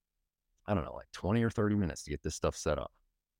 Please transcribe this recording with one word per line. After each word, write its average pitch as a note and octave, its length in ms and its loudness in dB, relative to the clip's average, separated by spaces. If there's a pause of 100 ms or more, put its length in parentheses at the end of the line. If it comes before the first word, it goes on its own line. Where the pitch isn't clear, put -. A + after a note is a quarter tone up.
(680)
I G#2 80 2
don't D#2+ 100 2
know, B1 100 -10
like, B1 180 -16
twenty A2+ 320 2
or A#2 60 4
thirty G#2+ 260 2
minutes E2 280 0
to D2 60 -8
get C#2+ 140 -4
this D#2+ 100 -4
stuff - 220 0
set D2 220 0
up. - 140 -8 (480)